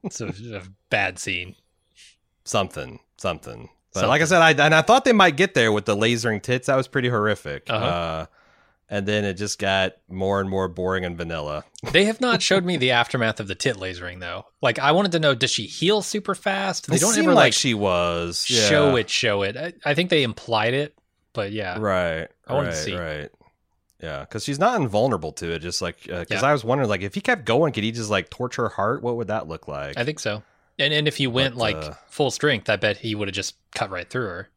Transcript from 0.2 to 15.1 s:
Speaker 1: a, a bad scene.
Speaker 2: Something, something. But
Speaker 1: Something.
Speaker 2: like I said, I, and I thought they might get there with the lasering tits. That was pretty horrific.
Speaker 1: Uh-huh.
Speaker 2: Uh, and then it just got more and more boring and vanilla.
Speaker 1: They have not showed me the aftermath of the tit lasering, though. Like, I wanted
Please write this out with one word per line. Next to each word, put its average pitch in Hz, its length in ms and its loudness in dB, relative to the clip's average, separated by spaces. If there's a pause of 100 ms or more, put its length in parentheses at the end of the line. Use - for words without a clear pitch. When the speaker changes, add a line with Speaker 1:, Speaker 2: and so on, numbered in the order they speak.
Speaker 1:
a, 107 360 -10
a 92 40 -10 (280)
bad 95 300 0
scene. 90 360 -8 (880)
Speaker 2:
Something, 85 540 -4 (180)
something. 82 520 -8 (240)
But 98 80 -4
Speaker 1:
Something. 110 80 2
Speaker 2:
like 143 120 4
I 165 40 4
said, 165 160 6
I, 160 100 8 (140)
and 156 80 6
I 160 80 6
thought 254 240 6
they 254 80 6
might 180 240 6
get 190 160 2
there 113 180 6
with 104 140 0
the 107 100 2
lasering 110 460 2
tits. 127 260 -2
That 139 100 4
was 131 100 0
pretty 123 220 0
horrific. 104 600 -2
Speaker 1:
Uh-huh. 107 160 -2
Speaker 2:
Uh, 85 400 -2 (640)
and 101 180 -2
then 104 160 0
it 98 120 -2
just 101 240 -6
got 95 340 2 (160)
more 95 320 0
and 95 80 -2
more 95 180 0
boring 92 380 -2
and 87 120 -4
vanilla. 78 460 -6 (300)
Speaker 1:
They 190 120 6
have 220 140 -2
not 240 220 0
showed 185 240 2
me 180 120 0
the 127 140 2
aftermath 120 480 0
of 104 80 -8
the 98 80 -6
tit 120 220 -2
lasering, 90 420 -10
though. 90 260 -10 (160)
Like, 120 180 2
I 139 120 4
wanted 185 220 2